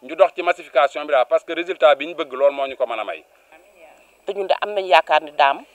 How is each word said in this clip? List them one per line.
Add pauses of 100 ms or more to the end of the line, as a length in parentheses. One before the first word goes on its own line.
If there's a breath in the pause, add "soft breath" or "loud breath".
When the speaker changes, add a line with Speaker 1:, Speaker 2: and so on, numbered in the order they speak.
Speaker 1:
Ñu
dox
ci
massification
bi
daal,
parce
que
résultat
bi
ñu
bëgg
lool
moo
ñu
ko
mën
a
may. (1000)
Speaker 2:
Te
ñun
de
am
nañ
yaakaar
ni
Dame (100)